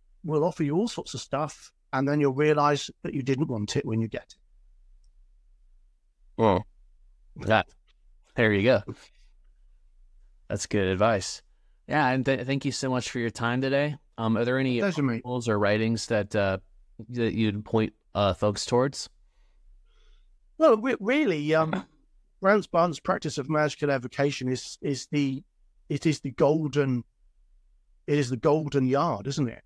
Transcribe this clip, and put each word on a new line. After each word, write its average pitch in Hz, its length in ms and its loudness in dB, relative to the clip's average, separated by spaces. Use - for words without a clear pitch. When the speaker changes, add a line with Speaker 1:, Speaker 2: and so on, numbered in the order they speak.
Speaker 1:
will 156 200 0
offer 170 200 -2
you 147 140 0
all 233 100 0
sorts - 260 -10
of 127 60 -8
stuff, - 520 -8
and 135 140 0
then 147 120 0
you'll 143 140 4
realize 147 560 2
that 175 100 -8
you 139 100 -4
didn't 131 240 0
want 107 280 -4
it 127 100 0
when 113 160 -2
you 110 60 -2
get - 160 -10
it. - 120 -20
Speaker 2:
Well, 107 280 2
that, 107 300 2
there 110 180 2
you 98 100 2
go. 113 200 4
That's - 200 -6
good 101 200 0
advice. 98 540 0
Yeah, 143 220 0
and 131 160 0
th-, 131 200 0
thank 135 200 -2
you 135 60 -2
so 131 180 -4
much 127 200 -2
for 127 100 -6
your 117 100 -2
time 120 320 -2
today. 139 340 -2
Um, 113 200 0
are 117 80 2
there 127 140 0
any 127 200 0
Speaker 1:
Pleasure, 110 220 -2
mate. 131 120 0
Speaker 2:
articles 120 360 -6
or 104 80 2
writings 107 500 2
that, 104 280 -2
uh, 98 240 0
that 117 240 -2
you'd 107 320 0
point, 110 280 0
uh, 98 200 2
folks 107 320 -2
towards? 127 440 0
Speaker 1:
Well, 294 200 6
re-, 247 220 -2
really, 190 560 0
um, 160 300 0
Speaker 2:
<clears throat> - 280 -20
Speaker 1:
Brown 196 300 4
Barnes' 170 280 2
practice - 380 -4
of 143 120 -6
magical 151 420 0
evocation 135 580 -2
is, - 320 -6
is 139 300 -6
the, 139 320 0
it - 160 -4
is 151 140 2
the 135 120 -8
golden, 143 720 2
it 147 100 2
is 131 120 0
the 127 80 -4
golden 143 500 2
yard, 131 400 0
isn't 139 200 -2
it? 113 180 -10